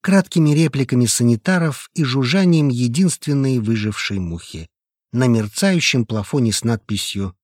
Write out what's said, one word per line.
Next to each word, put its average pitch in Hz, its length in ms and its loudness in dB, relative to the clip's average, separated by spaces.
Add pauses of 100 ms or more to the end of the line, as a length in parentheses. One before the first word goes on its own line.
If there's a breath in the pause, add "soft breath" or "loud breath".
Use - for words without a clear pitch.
краткими 180 500 2
репликами 135 560 2
санитаров 135 880 0
и 160 100 0
жужжанием 147 640 2
единственной 135 920 0
выжившей 107 600 -4
мухи 85 500 -10 (440)
на 127 140 2
мерцающем 123 760 0
плафоне 113 480 -2
с - 100 -4
надписью 101 800 -6